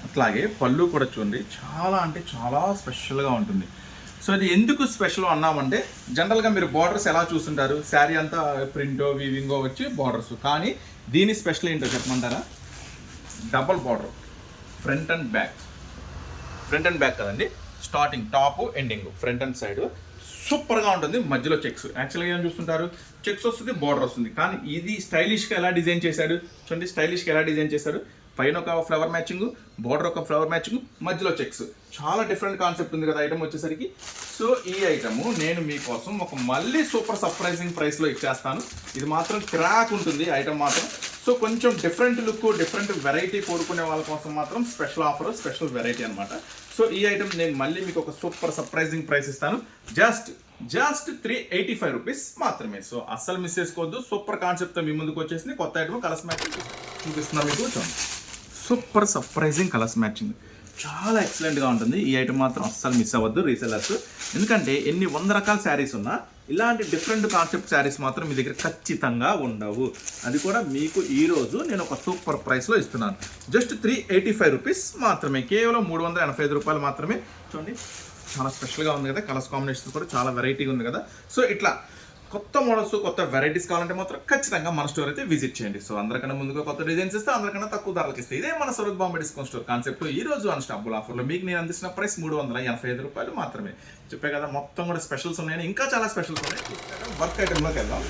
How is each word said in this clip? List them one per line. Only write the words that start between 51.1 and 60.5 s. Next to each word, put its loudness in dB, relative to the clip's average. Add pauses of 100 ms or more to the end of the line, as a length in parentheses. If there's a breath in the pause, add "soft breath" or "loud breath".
త్రీ -2 (220)
ఎయిటీ 0
ఫైవ్ 0
రూపీస్ -4 (200)
మాత్రమే. -4
So -8 (200)
అస్సలు -4
మిస్ -2
చేసుకోవద్దు. -4
సూపర్ -4
కాన్సెప్ట్తో 0
మీ -2
ముందుకు -4
వచ్చేసింది -6
కొత్త -2
ఐటమ్, -4
కలర్స్ -4
మ్యాచింగ్ -4 (460)
చూపిస్తున్నా -2
మీకు. 0 (140)
చూడండి, -2 (720)
సూపర్ 2
సర్ప్రైజింగ్ 2
కలర్స్ 2
మ్యాచింగ్, -2 (480 loud breath)